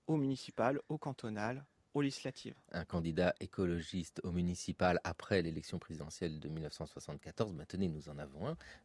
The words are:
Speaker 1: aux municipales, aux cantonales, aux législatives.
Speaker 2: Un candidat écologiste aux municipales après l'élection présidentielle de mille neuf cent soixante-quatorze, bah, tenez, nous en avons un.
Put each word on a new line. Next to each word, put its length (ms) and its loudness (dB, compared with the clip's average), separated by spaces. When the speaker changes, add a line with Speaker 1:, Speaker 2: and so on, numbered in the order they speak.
Speaker 1:
aux 80 4
municipales, 720 2
aux 100 -2
cantonales, 680 -2
aux 80 2
législatives. 540 -2
Speaker 2:
Un 140 -2
candidat 560 4
écologiste 840 -2
aux 80 -2
municipales 720 4
après 380 2
l'élection 360 -2
présidentielle 640 -4
de 80 -8
mille 160 -4
neuf 100 -6
cent 120 -6
soixante-quatorze, 680 -4
bah, 140 -8
tenez, 220 0
nous 180 -6
en 100 -10
avons 300 -6
un. 80 -4